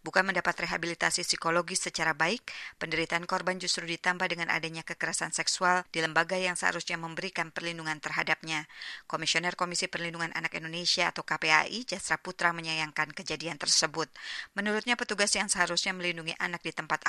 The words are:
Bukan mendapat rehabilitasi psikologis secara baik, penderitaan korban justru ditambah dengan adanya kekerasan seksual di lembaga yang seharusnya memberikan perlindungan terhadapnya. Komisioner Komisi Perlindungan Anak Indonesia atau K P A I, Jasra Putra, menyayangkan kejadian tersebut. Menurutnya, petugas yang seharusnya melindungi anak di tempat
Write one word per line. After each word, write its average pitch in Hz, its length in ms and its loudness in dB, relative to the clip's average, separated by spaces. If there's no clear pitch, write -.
Bukan 185 240 4
mendapat 180 320 2
rehabilitasi 170 720 0
psikologis 170 560 0
secara 160 320 0
baik, 170 320 0
penderitaan 165 480 0
korban 185 320 0
justru 180 240 -2
ditambah 175 400 0
dengan 170 240 0
adanya 165 400 -2
kekerasan 160 480 -4
seksual 180 560 2
di 165 80 -2
lembaga 165 400 2
yang 180 160 0
seharusnya 175 400 0
memberikan 165 560 -4
perlindungan 160 480 -4
terhadapnya. 156 640 0
Komisioner 165 480 0
Komisi 175 320 -2
Perlindungan 165 400 -4
Anak 165 240 -4
Indonesia 170 560 0
atau - 160 -6
K - 160 -2
P 160 80 4
A 156 160 8
I, 226 160 -6
Jasra 180 400 -2
Putra, 175 320 0
menyayangkan 156 560 -2
kejadian 151 480 -4
tersebut. 156 480 2
Menurutnya, 214 400 0
petugas 214 400 2
yang 202 160 0
seharusnya 175 400 2
melindungi 175 480 -2
anak 180 240 -2
di 165 80 -4
tempat 156 380 -2